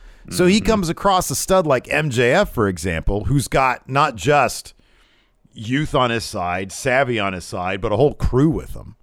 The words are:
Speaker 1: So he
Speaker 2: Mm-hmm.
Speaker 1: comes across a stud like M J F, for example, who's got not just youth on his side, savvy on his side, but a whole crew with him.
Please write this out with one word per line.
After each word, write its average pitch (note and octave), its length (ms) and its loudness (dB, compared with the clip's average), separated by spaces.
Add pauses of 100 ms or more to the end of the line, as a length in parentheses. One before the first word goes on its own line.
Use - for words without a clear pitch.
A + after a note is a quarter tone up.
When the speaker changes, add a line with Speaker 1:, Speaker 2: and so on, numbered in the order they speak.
(300)
Speaker 1:
So E3+ 160 2
he G3 120 6
Speaker 2:
Mm-hmm. G#3 80 -2
Speaker 1:
comes G#3 220 2
across F#3 420 0
a C#3+ 40 -4
stud F#3 320 2
like B2+ 260 0
M D3+ 180 0
J A#2+ 220 2
F, G3 200 2
for G#2+ 160 2
example, F#2 560 -2
who's C3 240 2
got C3 400 0
not C#3 280 0
just B2 580 0 (760)
youth B2+ 420 -4
on B2+ 160 2
his A#2 140 -2
side, F#2 480 -6
savvy B2+ 480 0
on G2 140 -2
his F2 100 -10
side, F#2+ 360 -6
but G#2 120 -2
a G#2 40 2
whole C3+ 180 2
crew C3+ 360 2
with G#2+ 240 -6
him. A#1 280 -16